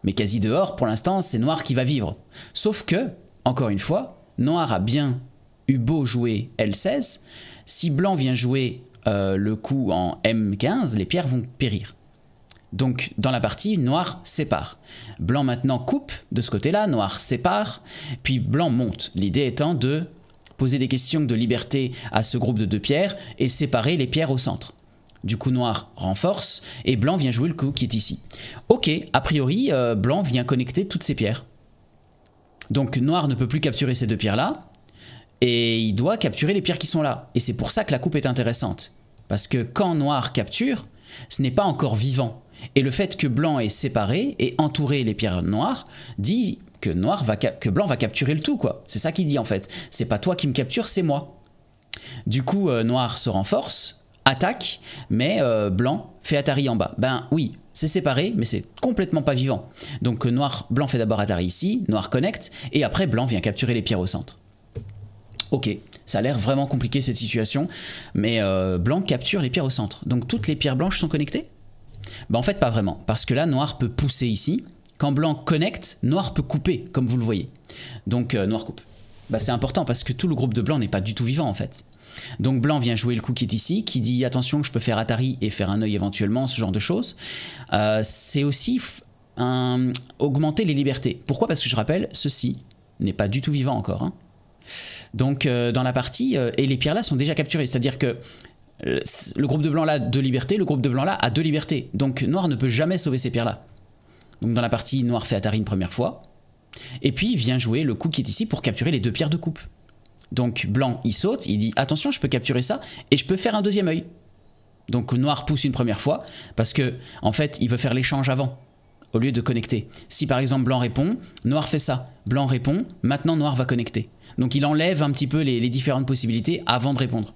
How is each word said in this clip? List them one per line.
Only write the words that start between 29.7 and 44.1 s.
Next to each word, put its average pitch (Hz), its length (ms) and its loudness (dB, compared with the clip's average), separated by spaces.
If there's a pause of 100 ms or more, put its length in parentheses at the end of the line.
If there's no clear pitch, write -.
euh, 120 220 2
blanc 120 260 2
vient 127 240 2
connecter 127 420 0
toutes - 180 -4
ses - 100 0
pierres. 107 320 -2 (1200)
Donc 123 300 2
noir 147 300 2
ne 131 60 2
peut 113 140 0
plus 143 120 0
capturer 127 340 0
ces 123 120 0
deux 107 120 0
pierres-là 123 500 0 (720)
et 117 380 4
il 110 160 2
doit 160 240 2
capturer 151 340 0
les 202 80 2
pierres 175 160 0
qui - 100 0
sont 160 140 2
là. 139 340 -2
Et 120 60 2
c'est 120 140 0
pour - 160 -4
ça 214 140 2
que - 80 -2
la 131 60 0
coupe 156 160 -2
est 143 120 0
intéressante. 120 640 -2 (340)
Parce 98 200 0
que 123 160 0
quand 170 320 0
noir 143 400 0
capture, 240 520 -2 (440)
ce - 100 0
n'est 131 100 2
pas 196 140 2
encore 139 320 0
vivant. 127 460 -2 (320)
Et 135 80 6
le 131 80 2
fait 196 260 0
que 151 120 2
blanc 143 320 2
ait 107 80 0
séparé 131 720 0